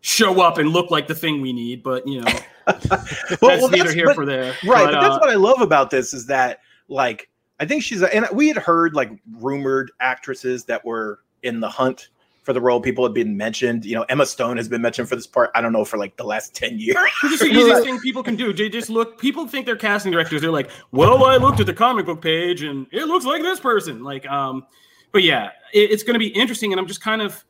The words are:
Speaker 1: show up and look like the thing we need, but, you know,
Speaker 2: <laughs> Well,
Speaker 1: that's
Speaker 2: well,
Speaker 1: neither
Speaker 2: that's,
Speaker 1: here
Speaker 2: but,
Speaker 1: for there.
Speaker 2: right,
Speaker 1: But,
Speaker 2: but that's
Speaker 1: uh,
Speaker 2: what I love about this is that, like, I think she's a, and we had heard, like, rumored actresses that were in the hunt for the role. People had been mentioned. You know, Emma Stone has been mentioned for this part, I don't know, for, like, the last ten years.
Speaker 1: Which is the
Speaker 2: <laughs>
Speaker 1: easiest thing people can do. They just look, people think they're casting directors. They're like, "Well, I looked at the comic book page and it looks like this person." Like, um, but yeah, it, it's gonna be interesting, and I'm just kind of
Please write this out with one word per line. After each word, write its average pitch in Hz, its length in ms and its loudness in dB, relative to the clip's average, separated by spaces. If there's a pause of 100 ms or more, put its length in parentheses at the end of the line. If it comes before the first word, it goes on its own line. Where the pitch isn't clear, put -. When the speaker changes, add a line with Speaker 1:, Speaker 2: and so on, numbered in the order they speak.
Speaker 1:
show 190 400 2
up 165 180 4
and 151 100 2
look 170 220 0
like 151 160 -2
the 156 80 -6
thing 156 260 -4
we 131 120 -6
need, 120 280 -8
but, 127 260 -6
you 139 140 -6
know, 123 100 -2 (160)
Speaker 2:
<laughs> - 200 -10
Well, 185 100 0
Speaker 1:
that's - 640 -4
Speaker 2:
well, 254 280 6
Speaker 1:
neither 180 160 4
Speaker 2:
that's, 160 80 0
Speaker 1:
here 170 120 0
Speaker 2:
but, 285 100 4
Speaker 1:
for 147 100 -4
there. 131 280 -4 (100)
Speaker 2:
right, 208 220 6
Speaker 1:
But, 147 60 2
Speaker 2:
but 147 100 2
that's - 140 4
Speaker 1:
uh, - 40 0
Speaker 2:
what - 120 4
I 226 40 2
love 226 260 4
about 151 280 4
this 131 240 -2
is 120 140 -12
that, 127 320 -2 (280)
like, 131 420 -4 (300)
I 151 60 -4
think 269 160 -2
she's 190 220 -2
a, 185 120 2
and 220 180 2
we 285 160 2
had 294 80 -2
heard, 165 360 2
like, 131 160 0 (240)
rumored 135 680 -4
actresses 127 680 -6
that 117 200 -6
were 110 360 -8 (200)
in 120 180 -6
the 110 100 -4
hunt 131 400 -4 (340)
for 135 100 -2
the 123 80 -2
role. 123 180 4
People 123 240 -2
had 117 100 0
been 107 220 -2
mentioned. 113 480 -2
You 110 120 -6
know, 113 140 -2
Emma 139 180 2
Stone 120 300 -4
has 110 120 -8
been 120 120 -4
mentioned 117 280 -2
for 127 60 -2
this 113 100 -10
part, 120 300 0
I 117 60 2
don't 117 120 -2
know, 110 100 2
for, 107 140 -6
like, 101 200 -8
the - 60 -12
last 107 320 -8
ten 117 220 -6
years. - 180 0 (280)
Speaker 1:
Which 285 100 0
is 302 60 -4
the 220 60 4
Speaker 2:
<laughs> - 20 4
Speaker 1:
easiest 240 360 6
thing 254 160 -4
people 262 220 -6
can 247 140 -4
do. 220 180 -2
They 208 160 -2
just 220 220 -8
look, 226 280 -4
people 277 280 -4
think 262 180 -8
they're 233 100 -4
casting 208 360 -2
directors. 160 300 -2
They're 165 100 -2
like, 143 180 -2 (220)
"Well, 220 340 6
I 262 120 6
looked 262 220 4
at 208 60 4
the 185 80 -2
comic 226 320 2
book 165 160 -6
page 170 400 -2
and 139 300 -8
it 277 160 -4
looks 311 180 -4
like 302 160 -2
this 349 180 -4
person." 165 440 -2
Like, 139 240 -12
um, 135 380 -6 (460)
but 196 120 2
yeah, 123 260 2 (240)
it, 208 180 6
it's 208 120 0
gonna 233 160 0
be 220 80 0
interesting, 214 440 -2
and 185 80 -2
I'm 185 80 -6
just - 140 -12
kind 220 220 -2
of 196 260 -10